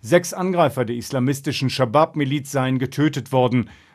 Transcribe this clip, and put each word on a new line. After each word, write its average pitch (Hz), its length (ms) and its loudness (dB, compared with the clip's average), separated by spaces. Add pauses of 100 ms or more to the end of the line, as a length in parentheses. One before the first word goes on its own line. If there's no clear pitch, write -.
Sechs 170 340 2
Angreifer 175 500 0
der 120 120 -6
islamistischen 131 720 -2
Shabab-Miliz 139 800 0
seien 131 300 -2
getötet 139 500 -2
worden, 127 400 2 (240)